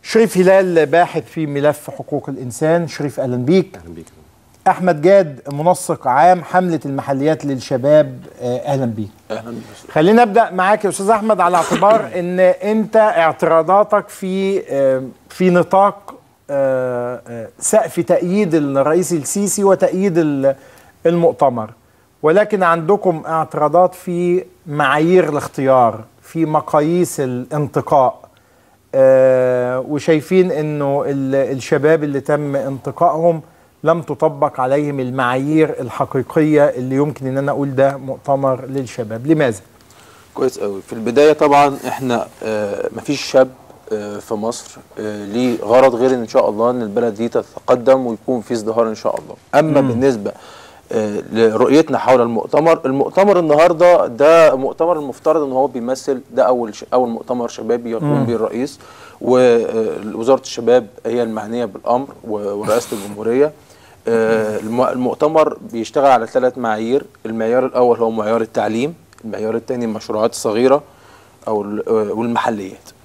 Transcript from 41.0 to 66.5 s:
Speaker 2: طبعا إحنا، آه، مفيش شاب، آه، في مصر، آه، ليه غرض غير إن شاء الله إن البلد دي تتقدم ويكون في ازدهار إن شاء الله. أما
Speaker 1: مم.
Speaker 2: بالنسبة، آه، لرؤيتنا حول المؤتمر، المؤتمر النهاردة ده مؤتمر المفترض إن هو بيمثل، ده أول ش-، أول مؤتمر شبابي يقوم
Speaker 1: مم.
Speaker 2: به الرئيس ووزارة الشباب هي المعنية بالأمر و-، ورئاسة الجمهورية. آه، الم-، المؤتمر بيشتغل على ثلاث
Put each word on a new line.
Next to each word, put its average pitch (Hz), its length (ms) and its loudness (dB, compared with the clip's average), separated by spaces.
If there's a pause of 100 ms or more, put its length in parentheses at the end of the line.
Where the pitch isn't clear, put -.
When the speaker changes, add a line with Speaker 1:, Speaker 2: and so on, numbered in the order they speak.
Speaker 2:
طبعا 143 440 2 (100)
إحنا، 123 400 -4 (160)
آه، 107 540 -4
مفيش 143 240 -6
شاب، 131 280 2 (440)
آه، 104 240 -8
في - 160 -8
مصر، 110 440 -8 (220)
آه، 104 260 -10
ليه 117 360 -2
غرض 120 340 4
غير 131 180 2
إن 120 140 -4
شاء 117 220 0
الله 110 200 0
إن 123 120 -4
البلد 113 340 -2
دي 113 140 -4
تتقدم 123 800 0
ويكون 117 340 -4
في 113 120 -8
ازدهار 113 340 -2
إن 110 80 -6
شاء - 240 -6
الله. - 160 -16 (200)
أما 147 260 4
Speaker 1:
مم. 135 60 2
Speaker 2:
بالنسبة، 120 440 0 (600)
آه، 104 400 -4
لرؤيتنا 120 640 4
حول 127 240 4
المؤتمر، 147 640 2
المؤتمر 180 540 2
النهاردة 165 680 4
ده 147 480 6
مؤتمر 156 440 -2
المفترض 151 440 -2
إن 139 80 -6
هو 131 160 0
بيمثل، 127 540 -6 (100)
ده 117 120 0
أول 117 320 0
ش-، - 180 -16
أول 127 160 0
مؤتمر 120 380 -6
شبابي 120 440 -6
يقوم 147 280 -2
Speaker 1:
مم. 135 60 -2
Speaker 2:
به 117 80 -2
الرئيس 113 460 -6 (420)
ووزارة 117 1200 2
الشباب 117 460 0 (180)
هي 120 180 -2
المعنية 113 420 -6
بالأمر 117 420 -4 (160)
و-، 107 140 -8
ورئاسة 104 600 -4
الجمهورية. 110 540 -2 (560)
آه، 110 520 0
الم-، 117 220 -4
المؤتمر 147 760 0 (140)
بيشتغل 135 400 0
على 113 160 2
ثلاث 127 300 -2